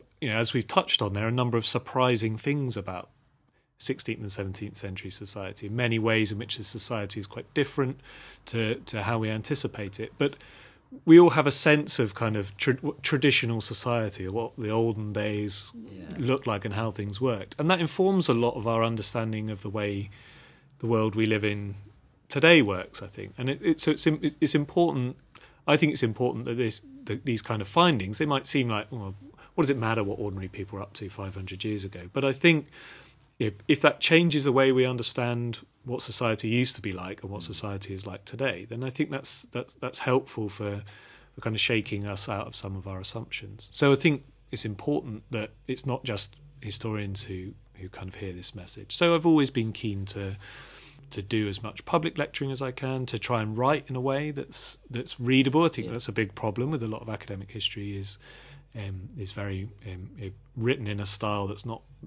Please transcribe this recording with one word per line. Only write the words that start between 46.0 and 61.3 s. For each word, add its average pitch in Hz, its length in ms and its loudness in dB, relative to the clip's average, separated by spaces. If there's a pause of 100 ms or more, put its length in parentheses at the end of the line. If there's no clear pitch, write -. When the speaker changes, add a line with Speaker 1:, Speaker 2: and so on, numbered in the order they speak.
Speaker 1:
just - 320 -2 (260)
historians 101 600 -6
who, 92 280 -10 (220)
who 95 160 -14
kind - 180 -12
of 92 60 -14
hear 95 180 -10
this 90 220 -12
message. 101 420 -10
So 170 180 6
I've 165 120 4
always 147 240 8
been 110 220 0
keen 98 340 -4
to, 98 300 -6 (760)
to 107 100 -8
do 104 280 0
as 101 140 -8
much - 220 -12
public 165 320 0
lecturing 143 340 -4
as 135 120 -4
I 131 80 -4
can, 131 360 -4
to 117 120 -4
try 117 240 0
and 107 160 -4
write 135 300 2
in 131 80 -6
a 127 40 -4
way 139 300 -2
that's, - 480 -10 (100)
that's 123 320 -8
readable. 131 440 6
I 160 40 4
think 113 200 -6
Speaker 2:
Yeah. 113 40 -8
Speaker 1:
that's 117 160 -4
a 107 40 -6
big 101 220 -2
problem 117 360 -2
with 143 120 -4
a 113 60 -4
lot 110 140 -8
of 110 80 -10
academic 98 400 -10
history 101 480 -6
is, 101 180 -10 (600)
um, 98 420 -10
is 98 140 -8
very, 98 360 -6 (180)
um, 92 220 -12 (120)
eh, 95 100 -10 (260)
written 120 300 0
in 104 120 -4
a 101 80 -4
style 104 400 -2